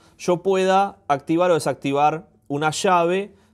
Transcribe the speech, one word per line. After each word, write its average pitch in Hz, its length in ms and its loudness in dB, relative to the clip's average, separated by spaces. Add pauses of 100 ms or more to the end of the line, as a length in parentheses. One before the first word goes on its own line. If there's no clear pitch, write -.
(180)
yo 180 240 -2
pueda 190 680 0
activar 160 440 0
o 170 40 4
desactivar 147 720 -2 (180)
una 147 240 -4
llave 185 640 -2 (180)